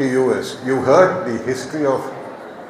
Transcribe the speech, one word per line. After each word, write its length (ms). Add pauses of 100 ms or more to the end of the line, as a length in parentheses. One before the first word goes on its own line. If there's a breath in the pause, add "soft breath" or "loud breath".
to 140
you 100 (140)
is, 180 (120)
you 80 (140)
heard 220 (160)
the 80 (140)
history 340 (100)
of 60 (680)